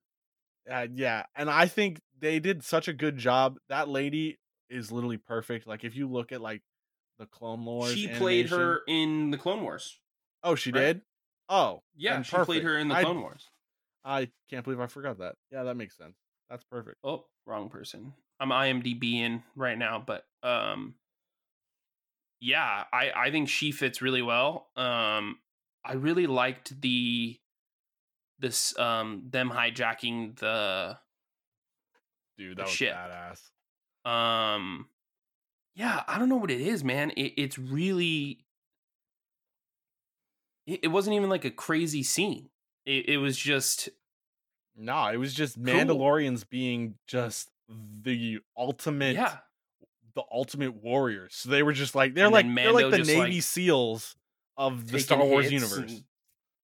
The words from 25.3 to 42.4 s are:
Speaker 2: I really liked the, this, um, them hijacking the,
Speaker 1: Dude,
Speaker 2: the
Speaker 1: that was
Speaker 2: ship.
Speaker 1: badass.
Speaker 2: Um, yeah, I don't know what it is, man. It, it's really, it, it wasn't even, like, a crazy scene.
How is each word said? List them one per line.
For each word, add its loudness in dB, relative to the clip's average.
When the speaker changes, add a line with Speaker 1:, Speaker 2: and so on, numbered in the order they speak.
Speaker 2:
I -8
really 2
liked -2
the, 0
this, -2
um, -2
them -2
hijacking -2
the, -2
Speaker 1:
Dude, -14
Speaker 2:
the -6
Speaker 1:
that -4
was -4
Speaker 2:
ship. 0
Speaker 1:
badass. -14
Speaker 2:
Um, 0
yeah, -2
I -4
don't 4
know 4
what 0
it 0
is, 0
man. 0
It, -4
it's -4
really, -2
it, -6
it 0
wasn't 2
even, 2
like, 0
a -4
crazy -2
scene. -2